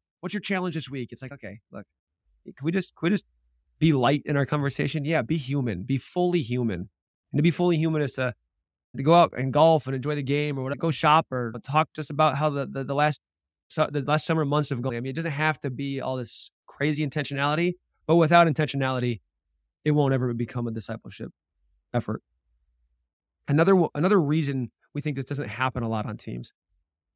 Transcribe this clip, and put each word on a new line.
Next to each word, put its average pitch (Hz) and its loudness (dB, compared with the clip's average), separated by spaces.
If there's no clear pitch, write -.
What's 180 -8
your 208 -4
challenge 180 -4
this 143 -6
week?" 127 -8
It's 117 -18
like, 131 -14
"Okay, 110 -16
look, 101 -14
can - -18
we 160 -2
just, 185 -4
can 160 -2
we - 2
just 202 0
be 160 4
light 135 2
in 147 0
our 139 2
conversation?" 147 -2
Yeah, 151 0
be 117 -2
human, 123 -4
be 131 -2
fully 180 -2
human. 113 -4
And 135 0
to 151 2
be 165 6
fully 175 2
human 160 0
is 139 -2
to, 127 -4
to 139 -6
go 160 8
out 170 6
and 131 -2
golf 156 6
and 135 -4
enjoy 139 -4
the 147 -4
game 143 -2
or 131 -6
whatever, 135 -6
go 165 0
shop 156 4
or 120 -4
talk 151 0
just 156 -10
about 143 2
how 156 2
the, 143 -4
the, 135 -8
the 139 -6
last 147 0
su-, 147 -2
the 143 -2
last 147 0
summer 160 0
months 143 0
have 123 -4
gone. 123 -4
I 117 -6
mean, 131 -6
it 139 -6
doesn't 165 -4
have 151 -2
to 139 -4
be 139 -6
all 131 -4
this - -10
crazy 151 -2
intentionality, 147 -2
but 160 6
without 170 8
intentionality, 131 0
it 151 2
won't 143 4
ever 123 0
become 120 -4
a 117 -6
discipleship - -10
effort. 120 -2
Another 165 4
w-, 175 4
another 190 2
reason 139 0
we 147 -6
think 147 -4
this 135 -6
doesn't 131 -6
happen 123 -2
a 117 -4
lot 110 -4
on 110 -8
teams 120 -12